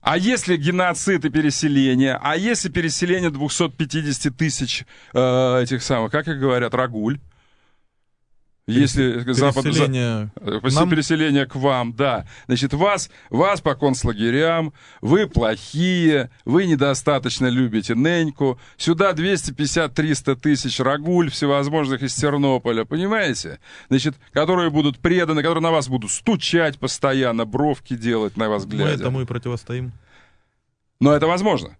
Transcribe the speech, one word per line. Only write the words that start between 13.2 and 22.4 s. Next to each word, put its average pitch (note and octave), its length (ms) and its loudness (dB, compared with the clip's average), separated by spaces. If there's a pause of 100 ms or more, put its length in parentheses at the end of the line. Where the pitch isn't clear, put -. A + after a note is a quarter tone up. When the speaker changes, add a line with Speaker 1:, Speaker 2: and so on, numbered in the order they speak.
Speaker 1:
вас F3 320 0
по C#3+ 140 -2
концлагерям, C#3 1000 0 (280)
вы F#3+ 260 2
плохие, D3 1040 0 (140)
вы F3 200 2
недостаточно C#3 800 0
любите A#2+ 480 0
неньку. D3 640 0 (180)
Сюда F3 380 2
двести E3+ 380 -2
пятьдесят, D3 420 -2
триста D3 420 0
тысяч C3+ 440 -2
рагуль D3 500 2
всевозможных C#3+ 720 0
из C3+ 140 -4
Тернополя, C3 720 0